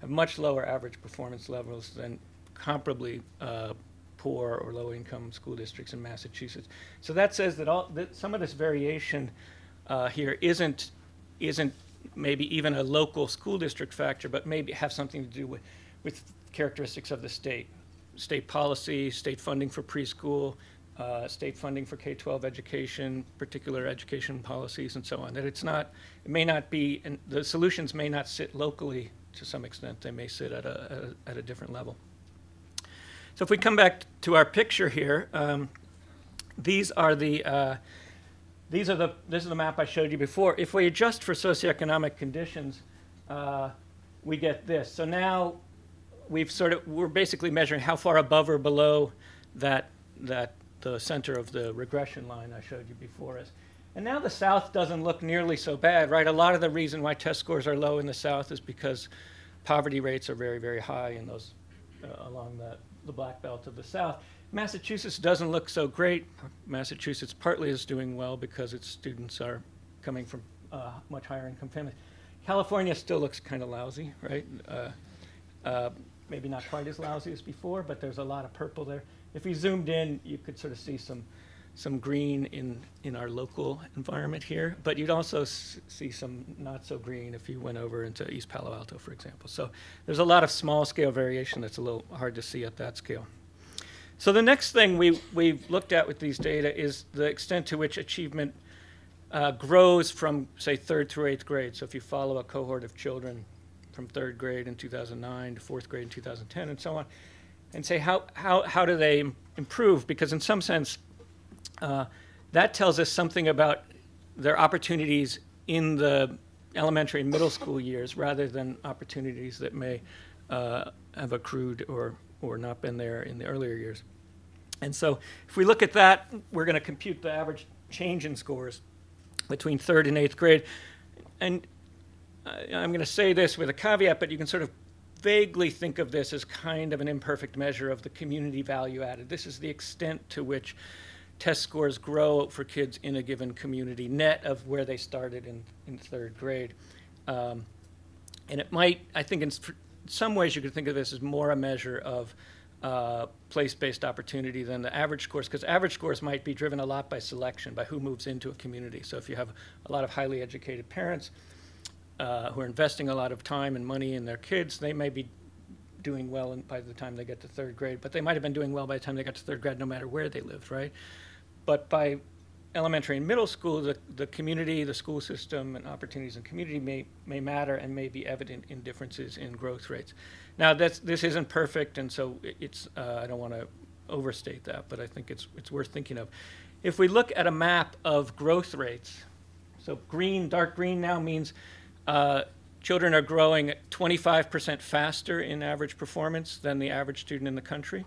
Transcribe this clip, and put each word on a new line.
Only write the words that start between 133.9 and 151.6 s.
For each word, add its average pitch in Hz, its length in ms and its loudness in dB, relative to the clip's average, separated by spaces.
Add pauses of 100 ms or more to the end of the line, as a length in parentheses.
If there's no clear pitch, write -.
but 160 100 0
you 151 80 -4
can 156 100 -4
sort 175 160 -2
of - 80 -6 (500)
vaguely 190 480 4
think 170 300 -4
of 123 120 -2
this 143 220 0
as 139 100 -6
kind 160 500 -4
of 139 80 -2
an 143 60 -2
imperfect 143 500 -4
measure 135 340 -2
of 120 100 -4
the 135 80 -12
community 147 520 -6
value 131 420 -4
added. 123 260 -10
This 170 160 -8
is 135 140 -12
the 151 100 -8
extent - 600 -8
to 147 120 -6
which 135 320 -6 (640)
test 165 240 0
scores 143 360 0
grow 147 500 4
for 139 160 -8
kids 135 400 -4
in 139 120 -4
a 131 80 -2
given 127 280 -6
community, 127 560 -6
net 156 380 4
of 135 220 -4
where 135 180 0
they 131 120 -4
started 123 480 -8
in, 117 180 -12 (240)
in 131 100 -12
third 113 420 -10
grade. 131 340 -4 (540)
Um, 120 380 -6 (840)
and 139 100 -4
it - 120 -6
might, 175 300 6 (140)
I 151 80 0
think 151 180 -2
in 151 80 0
s-, - 220 -10 (340)
some 220 300 0
ways 170 200 4
you 147 60 -4
could 135 120 -6
think 151 140 -4
of 143 80 -2
this 139 180 -2
as 123 80 -10
more 143 300 0
a 143 40 4
measure 131 500 -2